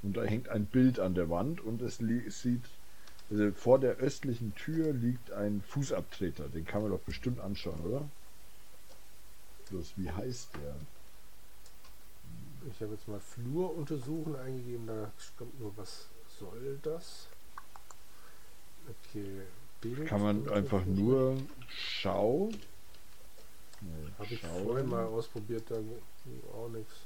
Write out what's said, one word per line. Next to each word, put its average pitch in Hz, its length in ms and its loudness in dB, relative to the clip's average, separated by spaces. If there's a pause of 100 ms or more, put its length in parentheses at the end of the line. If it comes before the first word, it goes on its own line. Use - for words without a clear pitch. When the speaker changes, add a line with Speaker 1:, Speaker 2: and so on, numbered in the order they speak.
Speaker 1:
Und 101 140 0
da 113 80 2
hängt 110 240 2
ein 107 180 2
Bild 127 320 8
an 92 160 4
der 85 160 4
Wand 120 300 2
und 110 220 -2
es - 180 -2
li-, 113 300 2
sieht, 123 340 2 (680)
also 104 220 6
vor 123 260 8
der 127 180 6
östlichen 123 600 2
Tür 156 360 2
liegt 123 400 2
ein 104 360 2
Fußabtreter. 90 800 0
Den 78 160 -2
kann 104 180 0
man 107 80 2
doch 87 100 2
bestimmt - 400 -2
anschauen, 95 400 -2
oder? 131 280 0 (1600)
Bloß, 90 260 -2
wie 90 140 -2
heißt 120 380 -2 (140)
der? 71 120 -4 (2000)
Speaker 2:
Ich - 100 -6
habe 107 120 -2
jetzt - 120 -6
mal 104 140 -4
Flur 160 560 0
untersuchen 151 580 -2
eingegeben, 123 540 -2
da 107 240 -2 (260)
kommt 127 220 -4
nur, 104 160 -4
was - 320 -4 (320)
soll 120 420 -4
das? 156 460 -2 (1800)
Okay, 98 320 -4 (380)
Bild 131 260 -2
Speaker 1:
Kann 104 160 4
man 104 160 6
Speaker 2:
untersuchen. 104 200 4
Speaker 1:
einfach 95 260 4
nur 127 520 6 (320)
Schau? 110 840 2 (1300)
Nee, 98 80 -6 (300)
Speaker 2:
Hab 101 120 -4
ich 113 100 -2
Speaker 1:
schauen. 87 240 -2
Speaker 2:
vorhin 127 240 2
mal 117 160 2
ausprobiert, 113 640 0
da 117 80 0
ging 120 680 -4 (120)
auch 117 140 -4
nix. 113 180 -4 (200)